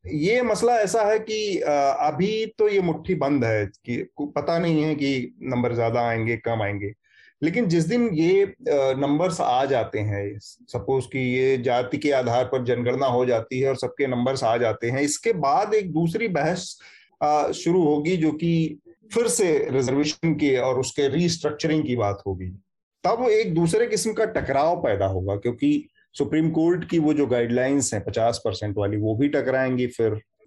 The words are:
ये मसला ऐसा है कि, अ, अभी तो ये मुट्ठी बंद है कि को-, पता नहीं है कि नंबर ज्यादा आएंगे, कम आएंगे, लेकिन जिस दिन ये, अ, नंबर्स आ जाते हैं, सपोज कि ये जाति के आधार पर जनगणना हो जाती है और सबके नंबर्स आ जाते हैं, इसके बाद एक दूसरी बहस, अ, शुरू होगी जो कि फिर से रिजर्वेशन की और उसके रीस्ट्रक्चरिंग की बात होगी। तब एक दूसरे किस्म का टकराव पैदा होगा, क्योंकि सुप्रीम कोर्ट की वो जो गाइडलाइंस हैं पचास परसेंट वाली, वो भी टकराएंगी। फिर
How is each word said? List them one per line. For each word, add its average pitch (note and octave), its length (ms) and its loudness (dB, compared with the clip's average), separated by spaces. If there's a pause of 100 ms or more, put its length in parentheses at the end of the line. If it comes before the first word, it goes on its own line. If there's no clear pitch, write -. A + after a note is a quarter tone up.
ये F3 340 0
मसला A#3 380 2
ऐसा G#3+ 220 2
है G#3+ 180 2
कि, G#3+ 380 -4
अ, C#3+ 420 2
अभी F#3 460 0
तो G#3+ 240 0
ये G3 120 2
मुट्ठी E3+ 340 -2
बंद C#3+ 300 0
है G#2+ 200 2
कि - 500 -8
को-, D3 200 -8
पता E3 240 0
नहीं E3 240 2
है D#3 120 0
कि C3+ 460 -2
नंबर B2 340 0
ज्यादा A#2 260 2
आएंगे, A#2 360 0
कम A2+ 240 -2
आएंगे, G2+ 320 -4 (500)
लेकिन F#3+ 220 0
जिस E3+ 180 2
दिन A#3 300 2
ये, F3 320 4
अ, G3 100 -14 (160)
नंबर्स C#3+ 680 2
आ C3 240 2
जाते A#2 340 0
हैं, G#2 400 -4
सपोज - 680 -4
कि - 140 -6
ये C3 380 2
जाति B2 400 0
के D3 140 0
आधार B2 340 2
पर B2+ 180 -4
जनगणना B2 420 0
हो B2 200 2
जाती B2 340 -2
है C3+ 100 2
और C3+ 60 0
सबके B2+ 320 -4
नंबर्स B2+ 360 -2
आ A#2 140 2
जाते A#2 300 0
हैं, C3 140 0
इसके D3 320 -2
बाद F3 400 0
एक G3 180 0
दूसरी E3+ 360 -2
बहस, F3 540 -4 (400)
अ, D3+ 300 2
शुरू F3 320 0
होगी D3+ 340 2
जो D#3 140 2
कि D#3+ 480 0 (340)
फिर A#3 140 2
से E3+ 440 2
रिजर्वेशन C#3 640 0
की C#3 220 2
और B2+ 220 0
उसके C#3 300 0
रीस्ट्रक्चरिंग D#3 720 -2
की B2+ 120 -2
बात G2+ 320 -2
होगी। F#2 200 -6 (600)
तब A#3 220 0
एक G#3+ 240 2
दूसरे E3+ 340 2
किस्म G#3+ 260 -2
का A3 120 0
टकराव D3+ 520 0
पैदा G2+ 280 0
होगा, F#2+ 300 -2
क्योंकि C#3+ 520 0 (260)
सुप्रीम D3+ 360 0
कोर्ट E3 400 0
की E3+ 100 0
वो D3+ 140 2
जो C#3+ 140 2
गाइडलाइंस B2 680 0
हैं G#2 100 -4
पचास A2+ 420 0
परसेंट G#2 320 -4
वाली, G#2 200 -2
वो G#2+ 180 0
भी C#3 120 2
टकराएंगी। C3 600 0
फिर A2 340 -2 (260)